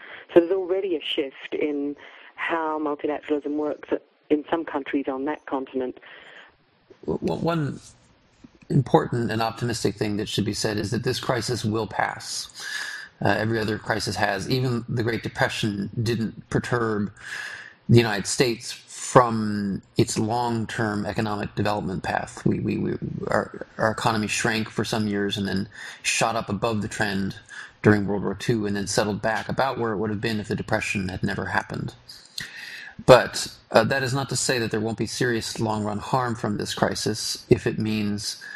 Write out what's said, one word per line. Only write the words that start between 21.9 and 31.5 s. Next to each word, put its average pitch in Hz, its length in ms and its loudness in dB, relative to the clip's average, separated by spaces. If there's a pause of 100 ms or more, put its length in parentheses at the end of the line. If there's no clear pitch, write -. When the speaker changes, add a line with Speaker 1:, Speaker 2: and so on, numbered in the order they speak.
Speaker 2:
path. - 440 -4
We, - 160 2
we, 104 160 0
we, 101 200 -2 (300)
our, - 400 -2 (100)
our 110 140 4
economy 107 360 0
shrank 110 420 0
for 113 160 -2
some 110 200 0
years 101 300 0
and 101 100 0
then 98 220 -2 (340)
shot 113 360 2
up 110 100 -4
above 107 340 0
the 101 60 -2
trend 98 480 -2 (480)
during 104 240 8
World 98 160 -2
War 98 120 -2
Two 110 300 0
and 101 80 0
then 101 140 -2
settled 104 340 2
back 107 280 0
about 131 280 0
where 113 140 0
it 104 60 -2
would 107 140 0
have 104 100 -4
been 113 180 -2
if 98 80 -8
the 110 80 -2
Depression 101 540 -2
had 95 140 -8
never 95 240 -2
happened. - 460 -4 (1120)